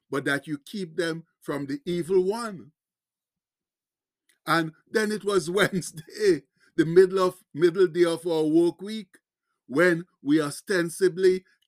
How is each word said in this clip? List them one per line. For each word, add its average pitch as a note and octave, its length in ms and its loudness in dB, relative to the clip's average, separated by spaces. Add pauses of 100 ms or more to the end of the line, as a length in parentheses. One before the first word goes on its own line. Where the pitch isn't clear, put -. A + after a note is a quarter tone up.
(120)
but C#3 140 -4
that C#3+ 200 -4
you D3+ 180 -8
keep F3+ 320 -10
them E3 280 -4 (180)
from C#3+ 240 -8
the C#3 180 -8
evil F3 400 0
one." G3 500 -8 (1700)
And D#3+ 260 0 (200)
then G#3+ 200 0
it G3+ 140 -6
was F#3+ 240 0
<laughs> - 0 -
Wednesday, F3+ 920 0 (340)
the D#3+ 80 2
middle F3+ 320 6
of, F#3 200 0 (180)
middle F3 320 2
day E3+ 180 2
of E3 220 -4
our D#3 180 0
work E3+ 380 2
week, G#3+ 340 -12 (480)
when E3+ 400 0 (160)
we D3 180 2
ostensibly F3+ 1040 0 (240)